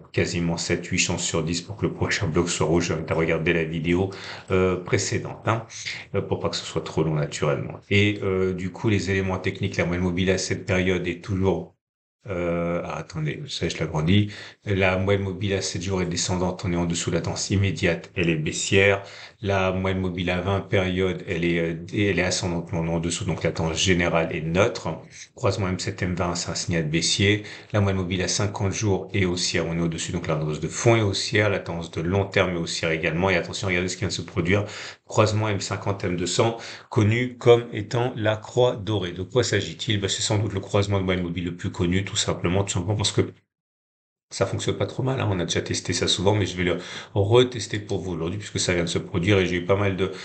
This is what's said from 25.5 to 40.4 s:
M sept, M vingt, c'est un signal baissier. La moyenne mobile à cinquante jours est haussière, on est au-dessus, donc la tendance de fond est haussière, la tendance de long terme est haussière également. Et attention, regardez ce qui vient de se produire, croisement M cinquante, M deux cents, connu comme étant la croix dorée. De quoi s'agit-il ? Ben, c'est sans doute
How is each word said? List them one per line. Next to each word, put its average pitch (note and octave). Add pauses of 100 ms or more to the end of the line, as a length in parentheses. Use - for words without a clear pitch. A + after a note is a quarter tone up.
M F#2
sept, -
M F2+
vingt, E2+
c'est -
un E2
signal E2
baissier. G2 (300)
La G#2
moyenne G2
mobile F2+
à F2+
cinquante G2
jours G2
est G2
haussière, F2
on E2+
est E2+
au-dessus, D#2+
donc E2+
la E2+
tendance D2+
de D#2+
fond A#2
est A2+
haussière, G#2
la F#2+
tendance E2+
de G2
long F#2
terme F#2
est F2
haussière E2
également. E2+
Et F2+
attention, F2+
regardez F2+
ce -
qui -
vient F#2+
de E2+
se -
produire, F2+ (400)
croisement G#2+
M G2
cinquante, G2+
M F2+
deux F2
cents, - (340)
connu A#2
comme A#2
étant A#2+
la G#2+
croix B2
dorée. F#2
De F2+
quoi A#2+
s'agit-il ? G2+
Ben, G2
c'est -
sans G#2+
doute G#2